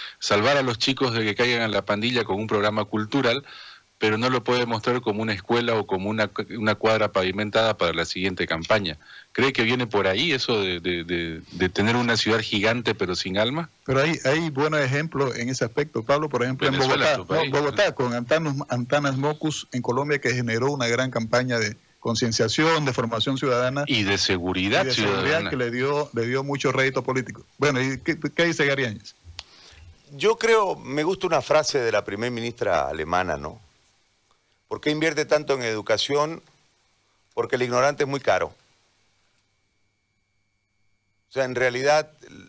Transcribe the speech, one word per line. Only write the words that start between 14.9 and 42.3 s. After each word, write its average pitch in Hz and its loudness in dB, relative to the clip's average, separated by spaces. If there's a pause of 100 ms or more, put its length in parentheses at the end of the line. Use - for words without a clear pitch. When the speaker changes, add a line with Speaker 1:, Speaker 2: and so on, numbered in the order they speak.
Speaker 2:
en 120 -4
ese 131 -4
aspecto, 120 -2
Pablo. 147 2
Por 123 0
ejemplo, 131 0
en 135 2
Speaker 1:
Venezuela, 135 2
Speaker 2:
Bogotá, 151 4
Speaker 1:
su - -6
país. 131 0
Speaker 2:
¿no? 139 2
Bogotá, 147 2
con 123 0
Antanas, 143 0 (140)
Antanas 135 0
Mocus 151 -2
en 123 -4
Colombia, 139 0
que 123 0
generó 120 0
una 131 -2
gran 123 0
campaña 120 0
de 107 -2 (220)
concienciación, 120 2
de 131 0
formación 117 -2
ciudadana. 131 0
Speaker 1:
Y 127 0
de 98 2
seguridad 92 0
Speaker 2:
Y - -2
de 127 -2
seguridad 101 0
Speaker 1:
ciudadana. 156 0
Speaker 2:
que 139 -4
le 123 -2
dio, 143 0
le 117 0
dio 131 0
mucho 139 0
rédito 131 0
político. 127 -4 (140)
Bueno, 135 2
¿y 131 -2
qué, 160 -2
qué 156 0
dice 156 2
Gary 139 0
Áñez? - -8 (960)
Speaker 3:
Yo 180 2
creo, 220 4
me 135 -4
gusta 185 0
una 156 2
frase 147 2
de 117 0
la 104 2
primer 107 -4
ministra 107 -2
alemana, 80 -2
¿no? 73 -12 (1080)
"¿Por 104 -10
qué 147 -2
invierte 156 0
tanto 143 2
en 131 -2
educación? 120 0 (920)
Porque 117 -2
el 123 0
ignorante 127 2
es 135 -2
muy 139 -4
caro". 90 0 (2750)
O - -20
sea, 135 0
en 127 -4
realidad, 131 2 (380)